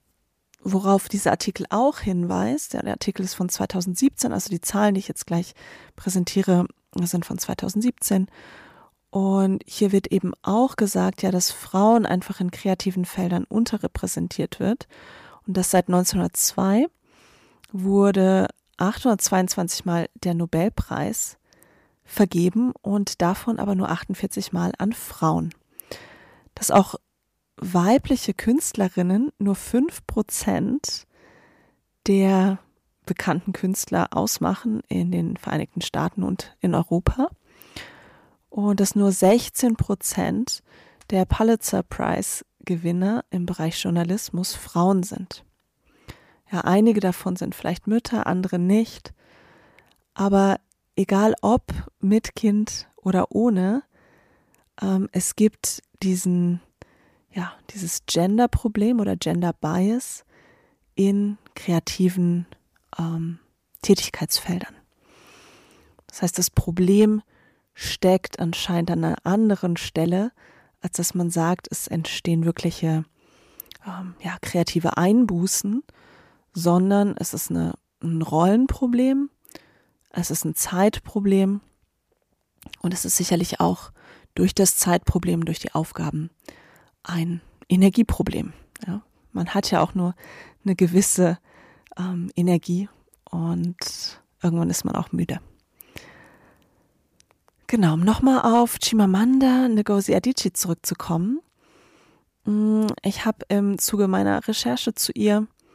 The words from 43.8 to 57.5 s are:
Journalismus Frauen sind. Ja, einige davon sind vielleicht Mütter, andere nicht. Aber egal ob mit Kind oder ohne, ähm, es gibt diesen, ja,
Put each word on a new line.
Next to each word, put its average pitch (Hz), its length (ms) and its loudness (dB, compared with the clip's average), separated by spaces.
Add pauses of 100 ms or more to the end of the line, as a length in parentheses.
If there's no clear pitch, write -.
Journalismus 175 720 -2
Frauen 180 500 2
sind. - 400 -12 (1040)
Ja, 180 100 -4
einige 208 400 4
davon 185 360 -2
sind - 180 -6
vielleicht - 320 -6
Mütter, 220 400 -2
andere 180 320 0
nicht. 196 560 0 (1000)
Aber 196 480 2 (360)
egal 202 440 4
ob 190 320 0 (260)
mit 208 360 0
Kind 208 640 -2
oder 185 360 0
ohne, 214 500 2 (1000)
ähm, 190 300 0
es - 220 -4
gibt - 480 0 (200)
diesen, 180 580 0 (720)
ja, 175 240 -8 (160)